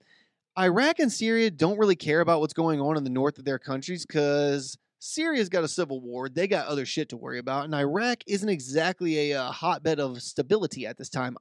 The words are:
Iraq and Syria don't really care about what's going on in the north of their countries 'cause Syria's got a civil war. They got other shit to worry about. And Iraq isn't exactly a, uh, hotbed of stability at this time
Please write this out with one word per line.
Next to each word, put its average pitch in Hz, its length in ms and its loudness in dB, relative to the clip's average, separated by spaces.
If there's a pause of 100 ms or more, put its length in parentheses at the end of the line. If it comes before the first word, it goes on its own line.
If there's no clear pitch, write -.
(580)
Iraq 208 420 4
and 269 120 4
Syria 226 400 2
don't 165 260 2
really 208 180 6
care 156 260 2
about 165 180 4
what's 151 140 0
going 160 280 0
on 151 160 0
in 143 60 -2
the 135 80 -4
north 135 260 0
of 135 80 -16
their 135 140 -2
countries 139 460 -8
'cause 143 720 0 (200)
Syria's 294 520 -2
got 175 140 0
a 156 40 0
civil 139 340 -4
war. 123 280 -8
They 160 180 0
got 180 180 0
other 139 200 -2
shit 151 240 -4
to 120 80 -10
worry 127 200 -8
about. 131 280 -4
And 156 100 -4
Iraq 185 500 0
isn't 202 240 -2
exactly 156 800 0
a, 143 100 -2
uh, 127 100 -4
hotbed 160 480 0
of 127 220 -4
stability 143 640 -2
at 120 100 -10
this 131 120 -14
time 127 320 -4